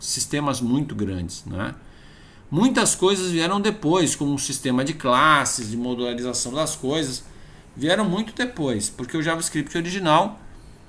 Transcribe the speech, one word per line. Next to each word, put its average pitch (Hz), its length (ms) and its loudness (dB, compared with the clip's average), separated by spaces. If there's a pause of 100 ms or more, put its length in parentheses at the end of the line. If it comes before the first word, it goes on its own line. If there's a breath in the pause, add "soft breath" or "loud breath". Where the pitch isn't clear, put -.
sistemas 143 600 -2
muito 123 340 0
grandes, 95 500 -4
né? 107 300 -6 (760 loud breath)
Muitas 214 460 4
coisas 185 340 2
vieram 175 300 2
depois, 180 560 2
como 143 160 0
um 139 60 0
sistema 131 460 0
de 160 100 -2
classes, 131 760 4
de 113 60 -4
modularização 120 760 -4
das 151 220 -2
coisas, 131 480 -4 (540 loud breath)
vieram 180 320 2
muito 208 260 -2
depois, 143 540 -2
porque - 280 -6
o 156 60 0
JavaScript 165 540 -2
original, 175 640 2 (480 loud breath)